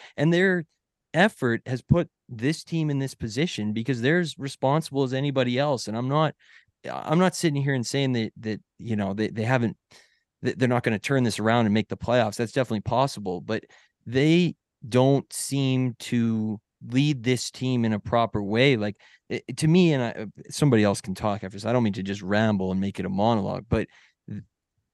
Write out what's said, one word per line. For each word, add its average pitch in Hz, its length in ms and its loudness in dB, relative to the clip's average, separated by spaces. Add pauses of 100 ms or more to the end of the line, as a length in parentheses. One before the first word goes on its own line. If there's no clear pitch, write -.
(160)
And 160 160 2
their 180 320 2 (500)
effort 156 520 2
has 123 160 -6
put 175 260 -2 (200)
this 127 360 -4
team 160 260 -2
in 143 80 -2
this 135 160 -6
position 110 600 -4
because 117 260 -4
they're 147 180 2
as 165 200 -4
responsible 139 680 -2
as 127 80 -4
anybody 131 440 0
else. 139 300 -2
And 104 100 -6
I'm 123 120 -4
not, 151 260 2 (560)
I'm 98 300 -2
not 185 160 2
sitting 143 260 0
here 143 120 0
and 120 120 -2
saying 135 280 0
that, 113 260 -2
that, 107 200 -6 (180)
you 113 180 -4
know, 98 180 -2
they, 107 140 -2
they 113 160 -4
haven't, 120 320 0 (640)
that - 180 -4
they're 127 100 2
not 120 140 2
gonna 113 160 0
turn 139 240 0
this 113 160 0
around 113 280 4
and 104 80 4
make 110 140 0
the - 80 -6
playoffs. 117 400 0
That's 117 160 -4
definitely 117 280 -2
possible, 104 600 -2
but 107 220 -4 (420)
they 156 520 2 (320)
don't 131 440 4
seem 131 680 -2
to 110 580 -2 (300)
lead 131 340 0
this 123 280 0
team 127 340 0
in 110 80 2
a 104 80 0
proper 113 420 0
way. 117 340 4
Like, 104 200 -4 (320)
it, - 300 -8
to 156 100 2
me, 170 240 6
and 131 100 2
I, 110 240 -6 (240)
somebody 127 320 4
else 101 180 2
can 92 140 -8
talk 101 300 -4
after 95 120 -8
this, 101 100 -14
I 113 60 -2
don't 123 120 2
mean 104 80 0
to 95 100 -6
just 101 200 -6
ramble 101 500 2
and 95 80 -2
make 98 180 -6
it 92 80 -4
a - 40 -4
monologue, 98 580 0
but 110 180 0 (1080)